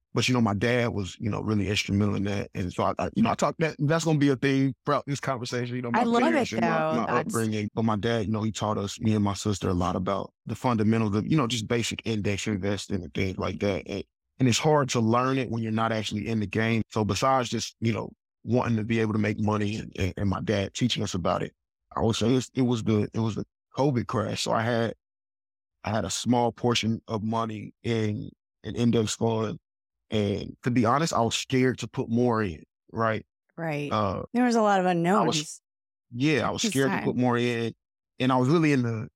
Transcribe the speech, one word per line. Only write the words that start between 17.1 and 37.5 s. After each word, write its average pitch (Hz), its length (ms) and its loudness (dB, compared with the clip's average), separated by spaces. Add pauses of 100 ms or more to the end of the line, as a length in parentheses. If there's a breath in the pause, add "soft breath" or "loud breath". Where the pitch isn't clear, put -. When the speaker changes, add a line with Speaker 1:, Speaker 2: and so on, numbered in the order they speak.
Speaker 1:
just, - 300 -6
you 113 140 0
know, - 180 -6 (320)
wanting 117 340 0
to 107 60 -2
be 113 160 0
able 110 140 0
to 107 60 0
make 107 200 0
money 104 360 0
and, - 240 -10
and, 95 180 0
and 101 120 0
my 95 120 -2
dad 101 320 -2
teaching 117 300 0
us 101 100 -4
about 92 300 0
it, - 100 -8 (420)
I 67 60 -2
would 110 140 2
say 117 180 2
it's, 127 220 0
it 135 60 2
was 120 220 0
the, 107 300 2
it 113 60 -4
was 110 160 -2
the 101 100 -6 (300)
covid 131 320 2
crash. 113 360 -4
So 113 80 -2
I 113 120 0
had, 117 300 0 (920)
I 101 80 -4
had 107 140 0
a 95 40 -4
small 120 420 2
portion 113 560 0
of 107 160 -4
money 110 500 -4 (100)
in 110 480 -2 (320)
an 107 120 -8
index 117 400 2
fund. 110 440 -2 (500)
And 101 540 -2
to 127 80 0
be 123 140 4
honest, 143 260 2
I 98 80 0
was 117 160 0
scared 127 440 0
to 117 80 -8
put - 200 -6
more 113 340 2
in, 85 220 -4 (300)
right? 110 320 0 (320)
Speaker 2:
Right. 147 340 -4
Speaker 1:
Uh, 101 300 0 (120)
Speaker 2:
There 247 120 2
was 240 100 2
a 226 60 4
lot 202 180 4
of 180 60 2
Speaker 1:
I 180 360 4
was, 156 160 2
Speaker 2:
unknowns - 240 -8 (520)
Speaker 1:
yeah, 123 340 2
I 104 40 -2
was - 100 -4
Speaker 2:
this 214 100 0
Speaker 1:
scared 135 220 2
to - 60 0
Speaker 2:
time. - 40 -4
Speaker 1:
put - 140 -2
more 123 200 4
in. 117 360 0 (440)